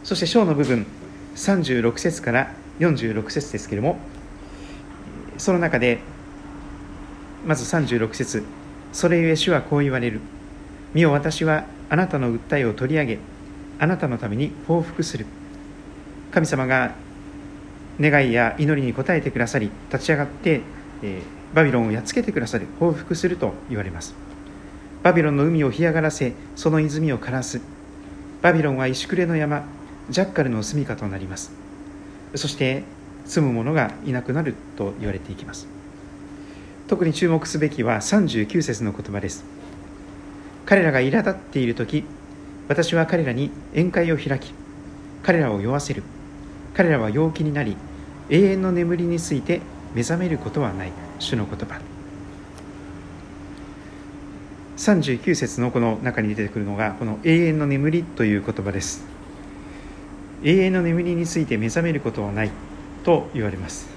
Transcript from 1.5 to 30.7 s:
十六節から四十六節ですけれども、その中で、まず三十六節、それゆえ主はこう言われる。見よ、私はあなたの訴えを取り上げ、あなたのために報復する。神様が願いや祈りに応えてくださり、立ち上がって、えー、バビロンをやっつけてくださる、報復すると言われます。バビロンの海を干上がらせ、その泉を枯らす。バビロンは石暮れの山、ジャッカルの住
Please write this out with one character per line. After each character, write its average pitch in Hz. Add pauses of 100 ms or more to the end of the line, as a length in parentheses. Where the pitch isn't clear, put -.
十 127
六 117
節 170
か 120
ら 127 (260)
四 160
十 113
六 107
節 -
で 107
す -
け -
れ 104
ど 127
も、 185 (1400)
そ -
の 180
中 151
で、 120 (1500)
ま 160
ず 123
三 156
十 117
六 110
節、 113 (500)
そ -
れ 170
ゆ 165
え 160
主 170
は 147
こ 147
う -
言 139
わ 131
れ 120
る。 107 (720)
見 160
よ、 160
私 147
は 156 (240)
あ -
な 185
た -
の 123
訴 117
え 131
を 110
取 131
り 160
上 147
げ、 113 (600)
あ 147
な 180
た 156
の 120
た 110
め 104
に 143 (120)
報 165
復 170
す -
る。 110 (1040)
神 160
様 131
が 127 (1040)
願 143
い -
や 117
祈 147
り 127
に 117
応 135
え 170
て 139
く 117
だ 120
さ 135
り、 104 (220)
立 131
ち -
上 151
が 143
っ 139
て、 143 (420)
え 95
ー、 -
バ 160
ビ 143
ロ 120
ン 113
を 110
や 113
っ 117
つ -
け 240
て 208
く -
だ 117
さ 120
る、 98 (140)
報 165
復 -
す 175
る 175
と 104 (140)
言 120
わ 104
れ 92
ま 82
す。 - (880)
バ 185
ビ 165
ロ 151
ン 143
の 143
海 160
を 127
干 156
上 165
が 160
ら 156
せ、 127 (220)
そ -
の 156
泉 151
を 120
枯 120
ら 127
す。 - (840)
バ 180
ビ 160
ロ 147
ン 131
は 131
石 131
暮 185
れ 175
の 165
山、 147 (440)
ジ 180
ャ 196
ッ 196
カ 160
ル 131
の 110
住 147